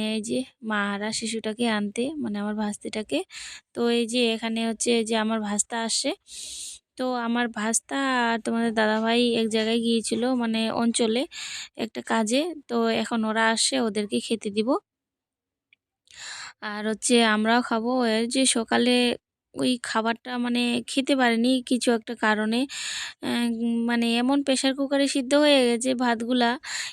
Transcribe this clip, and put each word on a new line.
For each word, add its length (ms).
এই 140
যে 160
মাহারা 500
শিশুটাকে 560
আনতে, 360
মানে 220
আমার 180
ভাস্তিটাকে। 640
তো 100
এই 160
যে 140
এখানে 340
হচ্ছে 240
যে 120
আমার 240
ভাস্তা 420
আসে, 280
তো 100
আমার 300
ভাস্তা 480
আর 240
তোমাদের 320
দাদাভাই 460
এক 140
জায়গায় 320
গিয়েছিল, 420
মানে 260
অঞ্চলে 500
একটা 260
কাজে। 380
তো 100
এখন 300
ওরা 260
আসে, 300
ওদেরকে 400
খেতে 300
দিব, 180
আর 240
হচ্ছে 280
আমরাও 360
খাবো। 280
এই 220
যে 180
সকালে 480
ওই 180
খাবারটা 560
মানে 240
খেতে 300
পারিনি 360
কিছু 300
একটা 240
কারণে, 440
আহ, 260
মানে 280
এমন 280
প্রেশার 320
কুকারে 340
সিদ্ধ 260
হয়ে 300
গেছে 300
ভাতগুলা, 560